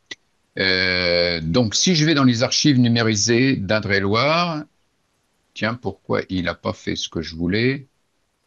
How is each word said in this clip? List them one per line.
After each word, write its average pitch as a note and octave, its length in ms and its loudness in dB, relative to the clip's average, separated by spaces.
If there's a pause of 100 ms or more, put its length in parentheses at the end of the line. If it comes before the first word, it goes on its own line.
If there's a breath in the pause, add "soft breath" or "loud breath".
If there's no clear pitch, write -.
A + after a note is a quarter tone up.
(580)
Euh, F2+ 840 0
donc, G2+ 360 0
si F#3 180 2
je D3+ 100 2
vais D#3+ 100 2
dans C#3+ 100 4
les A#2+ 180 2
archives C3 380 2
numérisées A#2 760 2
d'Indre-et-Loire, G#2+ 1120 0 (880)
tiens, A2 200 -4
pourquoi G#2+ 560 -4
il F2+ 140 -2
n'a E2+ 100 -4
pas - 180 -6
fait F2+ 240 -8
ce - 140 -8
que E2+ 100 -6
je D#2+ 160 -10
voulais ? A2+ 500 -2 (600)